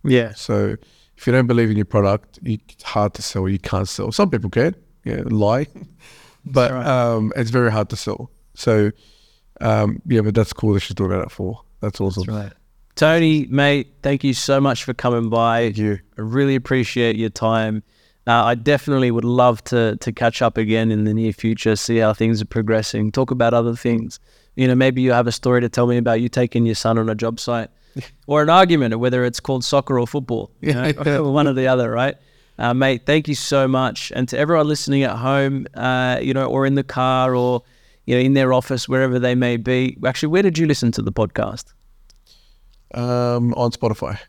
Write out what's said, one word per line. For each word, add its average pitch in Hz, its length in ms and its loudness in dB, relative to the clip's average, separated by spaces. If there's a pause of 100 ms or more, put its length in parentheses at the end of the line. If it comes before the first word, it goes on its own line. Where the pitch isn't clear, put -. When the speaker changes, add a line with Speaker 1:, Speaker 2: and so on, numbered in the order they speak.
Speaker 1:
Yeah. 120 300 2
Speaker 2:
So 104 420 -2 (400)
if - 100 -8
you 123 60 2
don't 127 140 4
believe 117 240 2
in 104 60 2
your 104 100 0
product, 101 560 0
you, 110 160 -4 (100)
it's - 160 -20
hard 104 300 -2
to - 80 -14
sell. 95 260 -4
You 98 100 0
can't 98 300 -4
sell. 110 240 -6
Some 202 180 2
people 104 200 -4
can, 147 240 0 (300)
yeah, - 220 -6
lie, 113 400 2 (400)
<laughs> - 380 -20
but 131 240 2
Speaker 1:
That's 131 40 -2
right. 127 140 -4
Speaker 2:
um, 117 500 0
it's 117 140 -2
very 120 220 2
hard 110 180 -2
to 110 60 -6
sell. 107 340 -8 (240)
So, 107 360 2 (680)
um, 107 460 0
yeah, 120 140 2
but 104 140 0
that's 110 180 2
cool 107 220 0
that 98 60 2
she's - 140 -10
doing 95 160 -2
that 92 100 -2
at - 120 -8
four. - 300 -8 (180)
That's 104 200 -6
awesome. 95 260 -2
Speaker 1:
That's 104 180 -6
right. 95 80 -16 (440)
Tony, 156 520 4
mate, 143 540 0
thank 139 220 -2
you 135 100 0
so 135 260 0
much 135 220 0
for 131 100 -8
coming 117 380 -2
by. 117 360 2
Speaker 2:
Thank 104 120 -4
you. 104 200 0 (180)
Speaker 1:
I - 60 -12
really 135 340 0
appreciate 120 580 0
your 110 160 -2
time. 110 540 -2 (420)
Uh, 117 180 4
I 120 120 2
definitely 135 560 0
would 117 120 -2
love 123 400 2
to, 117 340 0
to - 140 -6
catch 120 300 -2
up 117 160 0
again 110 320 2
in 107 140 0
the 107 100 0
near 113 180 0
future, 110 440 0
see 117 220 0
how 110 140 4
things 113 300 0
are - 40 -4
progressing, 110 680 -2
talk 131 180 0
about 120 240 2
other 117 220 2
things. 117 420 -2 (380)
You 131 100 2
know, 127 80 4
maybe 131 260 4
you 127 120 2
have 120 160 2
a 113 40 -2
story 123 280 2
to 120 80 -2
tell 120 180 0
me 120 100 2
about 117 240 2
you 120 80 0
taking 120 380 0
your 113 80 0
son 113 240 0
on 113 100 0
a 110 60 -2
job 113 240 -4
site 117 300 -4 (300)
Speaker 2:
<laughs> - 280 -18
Speaker 1:
or 147 160 2
an 151 80 2
argument, 170 420 4
or 110 60 -2
whether 123 260 0
it's 120 140 -4
called 131 260 -4
soccer 135 360 0
or 120 80 0
football, 120 420 -6 (100)
you 156 120 -2
Speaker 2:
Yeah, 131 180 0
Speaker 1:
know, 135 160 -4
Speaker 2:
yeah. 143 120 2
Speaker 1:
<laughs> - 20 0
one 147 260 2
or 139 60 0
the 131 160 0
other, 123 240 0
right? 127 240 -2 (420)
Uh, 120 160 0
mate, 131 320 0
thank 151 220 2
you 143 80 -4
so 135 320 0
much. 131 480 -2
And 127 120 -2
to 127 80 -6
everyone 151 300 2
listening 139 380 0
at 120 120 -2
home, 135 580 -2
uh, 127 460 -2
you 127 140 -2
know, 135 120 -2
or 135 200 0
in 139 80 2
the 139 80 0
car 127 540 0
or, 123 260 0 (440)
you 123 100 2
know, 123 40 4
in 135 140 4
their 131 180 4
office, 131 360 -2
wherever 131 320 0
they 123 160 0
may 120 200 0
be. 127 480 -2
Actually, 127 260 -2
where 185 120 2
did 175 160 2
you 160 80 2
listen 131 240 2
to 113 120 -4
the 107 100 -4
podcast? 110 540 -4 (1300)
Speaker 2:
Um, 120 600 0
on 120 160 0
Spotify. - 480 -4 (100)